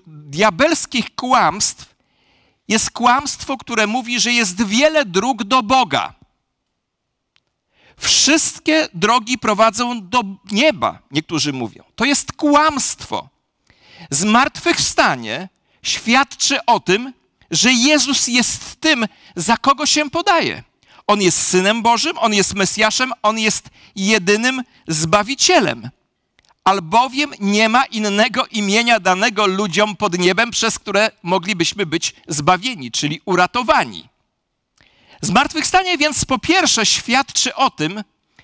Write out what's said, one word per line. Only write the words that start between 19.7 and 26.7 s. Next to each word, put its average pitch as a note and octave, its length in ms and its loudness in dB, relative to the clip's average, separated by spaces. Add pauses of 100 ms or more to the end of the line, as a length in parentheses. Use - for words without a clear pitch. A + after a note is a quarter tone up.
się D4 240 0
podaje. E4 520 0 (440)
On G#3 160 2
jest - 260 2
Synem G3+ 340 2
Bożym, A#3+ 360 0
On A3 160 0
jest F#3+ 200 2
Mesjaszem, G#3+ 580 0 (100)
On G#3+ 160 0
jest A3 300 -2 (280)
jedynym G#3+ 680 2 (260)
Zbawicielem. E3+ 1000 0 (720)
„Albowiem A#3 760 0